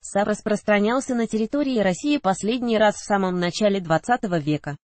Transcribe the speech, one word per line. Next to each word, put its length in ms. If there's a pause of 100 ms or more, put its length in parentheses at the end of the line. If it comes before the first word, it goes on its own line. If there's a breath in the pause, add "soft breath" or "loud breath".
сап 280
распространялся 840
на 120
территории 520
России 380
последний 600
раз 180
в 100
самом 340
начале 420
двадцатого 580
века. 380 (160)